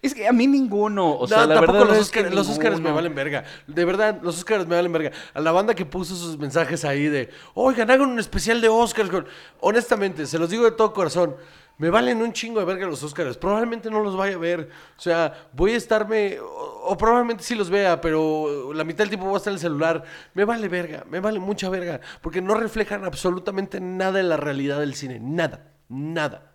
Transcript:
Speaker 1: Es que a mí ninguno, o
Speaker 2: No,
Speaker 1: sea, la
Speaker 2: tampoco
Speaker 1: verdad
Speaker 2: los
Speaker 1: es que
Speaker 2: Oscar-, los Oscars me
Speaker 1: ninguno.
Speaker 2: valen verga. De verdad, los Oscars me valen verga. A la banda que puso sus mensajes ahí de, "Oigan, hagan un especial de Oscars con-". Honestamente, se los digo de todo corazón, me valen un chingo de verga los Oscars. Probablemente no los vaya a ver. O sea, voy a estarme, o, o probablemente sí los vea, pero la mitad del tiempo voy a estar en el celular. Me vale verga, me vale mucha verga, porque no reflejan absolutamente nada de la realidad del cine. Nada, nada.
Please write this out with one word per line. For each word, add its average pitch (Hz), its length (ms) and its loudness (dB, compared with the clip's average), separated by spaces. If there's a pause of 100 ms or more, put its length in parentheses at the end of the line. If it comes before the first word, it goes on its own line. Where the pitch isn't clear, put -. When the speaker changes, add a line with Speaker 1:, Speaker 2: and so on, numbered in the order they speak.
Speaker 1:
Es 277 120 -2
que 214 140 -2
a 240 40 6
mí 247 160 6
ninguno, 208 680 2
o 123 60 -2
Speaker 2:
No, 127 60 0
Speaker 1:
sea, 220 180 6
la 156 100 6
Speaker 2:
tampoco 165 240 8
Speaker 1:
verdad 208 160 10
Speaker 2:
los - 100 8
Speaker 1:
es - 60 -8
que 226 100 0
Speaker 2:
Oscar-, 180 140 0
los 196 140 0
Oscars 226 260 0
me - 20 -2
Speaker 1:
ninguno. 160 180 0
Speaker 2:
valen 160 200 -2
verga. 139 280 -4 (240)
De 160 180 0
verdad, 196 360 2
los 170 160 -4
Oscars 190 300 0
me 170 80 0
valen 175 160 2
verga. 160 200 -2 (220)
A 139 80 -6
la 160 100 2
banda 202 240 4
que 175 100 -4
puso 180 300 -8
sus 170 220 -8
mensajes 151 480 -2
ahí 143 220 0
de, 143 220 -2 (240)
"Oigan, 233 380 2
hagan 269 180 6
un 240 100 -2
especial 208 420 -2
de 226 80 4
Oscars 220 400 2
con-". 175 160 -2 (360)
Honestamente, 196 640 0
se 143 140 -4
los 165 100 0
digo 233 160 0
de 220 60 6
todo 220 220 2
corazón, 170 420 0 (440)
me 165 120 0
valen 233 320 2
un 233 100 -2
chingo 226 260 -4
de 190 60 0
verga 185 220 -4
los 151 160 -6
Oscars. 147 340 -6
Probablemente 226 540 -2
no 214 100 0
los 202 160 -2
vaya 196 180 -2
a 175 40 -8
ver. 165 300 -4 (280)
O - 20 -20
sea, 165 540 -2
voy 180 200 2
a 240 40 0
estarme, 214 640 0
o, - 60 -12 (420)
o 185 100 0
probablemente 233 460 2
sí - 100 -4
los 208 160 -2
vea, 190 320 2
pero 156 720 -2
la 156 100 -4
mitad 160 160 -8
del 208 100 2
tiempo 190 180 -6
voy 196 80 0
a - 20 0
estar 202 140 -4
en 196 40 -4
el 160 60 -8
celular. 160 420 0 (300)
Me 185 100 2
vale 220 260 -2
verga, 165 380 -6
me 170 120 -6
vale 214 200 -2
mucha 190 300 -4
verga, 175 320 -6 (200)
porque - 200 -4
no 196 140 2
reflejan 208 500 -2
absolutamente 185 720 -4
nada 185 340 -2
de 190 100 2
la 165 140 2
realidad 143 420 -2
del 143 160 -4
cine. 131 260 -10
Nada, 156 500 -4 (160)
nada. 143 680 -8